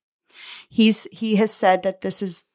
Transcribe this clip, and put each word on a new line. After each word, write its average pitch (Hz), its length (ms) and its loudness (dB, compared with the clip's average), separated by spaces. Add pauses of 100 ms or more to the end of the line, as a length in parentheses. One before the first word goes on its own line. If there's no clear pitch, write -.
(680)
He's, 220 440 2
he 220 240 -4
has 220 180 0
said 185 300 0
that 190 180 -6
this 190 220 -2
is, 185 320 -6